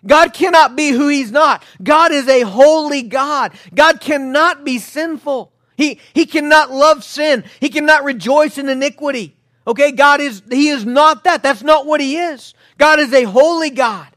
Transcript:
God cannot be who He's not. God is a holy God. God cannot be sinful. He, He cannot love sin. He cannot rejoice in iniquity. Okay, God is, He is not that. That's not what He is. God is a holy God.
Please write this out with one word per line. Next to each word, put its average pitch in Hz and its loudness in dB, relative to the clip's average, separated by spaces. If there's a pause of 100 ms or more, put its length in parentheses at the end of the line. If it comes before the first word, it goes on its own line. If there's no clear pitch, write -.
God 320 4
cannot 311 2
be 294 -2
who 277 0
He's 277 -4
not. 277 0 (180)
God 311 2
is 277 -2
a 262 4
holy 285 2
God. 262 -4 (200)
God 311 2
cannot 294 -2
be 262 -4
sinful. 285 -8 (240)
He, 277 -4 (140)
He 302 0
cannot 294 0
love 277 0
sin. 285 -2 (160)
He 285 -2
cannot 302 0
rejoice 269 -2
in 277 -8
iniquity. 269 -6 (280)
Okay, 277 -2
God 285 2
is, 233 -8
He 277 0
is 269 -4
not 294 2
that. 339 0
That's 240 -2
not 294 2
what 302 -2
He 277 -4
is. 330 -8 (240)
God 302 4
is 262 -2
a 262 4
holy 302 0
God. 220 -6